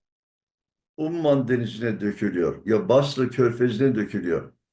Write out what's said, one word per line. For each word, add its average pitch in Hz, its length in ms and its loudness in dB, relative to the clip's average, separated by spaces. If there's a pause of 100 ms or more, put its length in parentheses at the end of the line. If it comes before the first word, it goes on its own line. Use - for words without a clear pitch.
(960)
Umman 156 520 0
Denizi'ne 110 520 -2
dökülüyor. 98 680 -2
Ya 101 220 2
Basra 131 420 2
Körfezi'ne 123 640 2
dökülüyor. 90 580 -4 (200)